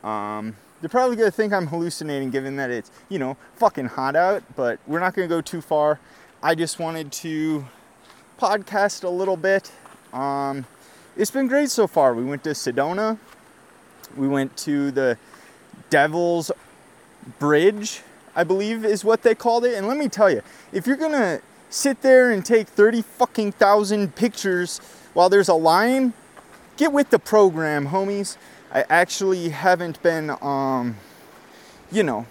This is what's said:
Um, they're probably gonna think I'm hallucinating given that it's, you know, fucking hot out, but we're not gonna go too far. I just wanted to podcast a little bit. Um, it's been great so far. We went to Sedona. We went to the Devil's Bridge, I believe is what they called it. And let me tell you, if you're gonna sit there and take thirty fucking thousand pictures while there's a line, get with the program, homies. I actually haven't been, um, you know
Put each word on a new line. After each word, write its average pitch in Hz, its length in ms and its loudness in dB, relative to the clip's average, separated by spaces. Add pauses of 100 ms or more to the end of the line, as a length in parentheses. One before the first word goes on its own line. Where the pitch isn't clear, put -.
Um, 107 540 -6 (240)
they're 165 80 -10
probably 247 280 0
gonna 214 140 2
think 214 220 -2
I'm 190 140 -2
hallucinating 151 640 -6
given 135 260 -6
that 135 140 -6
it's, 117 200 -8 (200)
you 196 80 -6
know, 131 180 -6 (200)
fucking 170 300 0
hot 135 300 -4
out, 185 260 0 (140)
but 120 300 -2
we're 151 120 -4
not 180 160 -2
gonna 185 140 -4
go 165 140 -2
too 170 180 -10
far. 151 400 0 (420)
I 165 120 2
just 160 240 -4
wanted 160 340 -8
to 156 540 -6 (720)
podcast 202 680 -2
a 180 60 -2
little 185 260 -2
bit. 190 340 0 (440)
Um, 139 500 -4 (520)
it's 208 140 -2
been 269 160 -2
great 277 240 2
so 214 160 2
far. 139 260 4
We 120 120 -4
went 139 180 -6
to 156 80 -6
Sedona. 170 680 -2 (960)
We 135 100 -2
went 135 320 -2
to 143 320 -4
the 131 260 0 (720)
Devil's 160 600 2 (880)
Bridge, 180 640 2 (320)
I 170 80 0
believe 208 420 -2
is 208 200 0
what 220 180 2
they 226 140 4
called 233 280 0
it. 247 100 0
And 196 120 -4
let 254 100 -2
me 294 120 -2
tell 202 200 4
you, 120 140 2 (300)
if 196 160 -4
you're 269 80 0
gonna 277 440 0 (300)
sit - 320 -2
there 254 300 6
and 190 120 -2
take 220 220 2
thirty 226 340 4
fucking 220 520 -4
thousand 208 640 2
pictures 185 640 -2 (340)
while 175 160 6
there's 196 200 4
a 180 60 6
line, 220 600 2 (640)
get 302 160 2
with 285 180 2
the 156 100 4
program, 156 680 2
homies. 196 480 -4 (360)
I - 180 0
actually 175 600 0
haven't 170 520 -2
been, 156 400 -2
um, 135 540 -2 (960)
you 202 100 0
know 120 280 -2